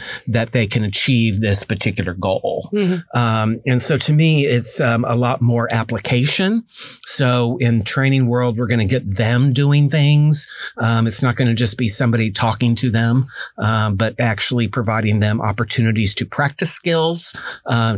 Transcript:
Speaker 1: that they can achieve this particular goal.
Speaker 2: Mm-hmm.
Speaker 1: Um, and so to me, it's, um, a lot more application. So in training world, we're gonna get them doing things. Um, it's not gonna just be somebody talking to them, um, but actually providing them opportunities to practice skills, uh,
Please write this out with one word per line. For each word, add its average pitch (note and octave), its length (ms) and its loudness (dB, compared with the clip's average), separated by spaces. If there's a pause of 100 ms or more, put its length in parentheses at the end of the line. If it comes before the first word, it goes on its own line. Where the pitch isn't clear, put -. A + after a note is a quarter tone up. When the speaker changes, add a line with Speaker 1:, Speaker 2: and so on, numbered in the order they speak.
(260)
Speaker 1:
that A2+ 260 -2
they A#2 140 2
can G#2+ 180 -2
achieve A2 580 0
this G2+ 220 0
particular F#2+ 500 -2
goal. F#2+ 580 -4
Speaker 2:
Mm-hmm. F#3 280 0 (120)
Speaker 1:
Um, A2+ 540 0
and B2+ 160 2
so C#3 160 0
to - 140 0
me, D3+ 340 4
it's, A#2+ 340 0
um, A#2 280 2
a A#2 80 0
lot A#2+ 260 0
more A#2 300 2
application. B2+ 880 -2 (440)
So B2 520 0
in A#2 240 2
training C3+ 460 2
world, B2 280 0
we're A#2+ 120 -2
gonna A2+ 180 2
get G2+ 300 -2
them B2 360 2
doing C#3+ 380 4
things. D3 560 4 (320)
Um, A2+ 300 2
it's G#2+ 120 -2
not B2 140 2
gonna A#2+ 200 2
just A2+ 220 0
be B2 120 0
somebody A2+ 420 0
talking A2+ 460 0
to C3 120 0
them, A#2 380 2 (320)
um, G#2+ 380 0
but A2 240 0
actually A#2 480 0
providing A2 500 0
them G#2+ 220 2
opportunities G#2+ 760 0
to - 80 -4
practice C#3+ 460 -2
skills, E3 640 -2 (320)
uh, A2+ 320 0